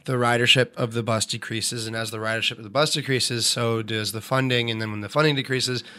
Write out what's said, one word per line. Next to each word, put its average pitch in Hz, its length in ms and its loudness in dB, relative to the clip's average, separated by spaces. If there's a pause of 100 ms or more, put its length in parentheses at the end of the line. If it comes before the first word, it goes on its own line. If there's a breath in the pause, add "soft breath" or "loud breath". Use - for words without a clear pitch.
the 131 100 -4
ridership 120 640 4
of 120 180 -2
the 117 100 -2
bus 110 220 2
decreases, 113 640 -6
and 110 80 -6
as 113 160 -4
the 113 60 -8
ridership 110 400 -2
of 117 60 -16
the 107 60 -12
bus 143 240 2
decreases, 123 520 0
so 117 360 2
does 107 300 -2
the 110 100 -6
funding, 127 480 2
and 110 120 -2
then 110 100 -4
when 107 100 -6
the 104 80 -8
funding 151 260 4
decreases, 127 460 -2 (180 loud breath)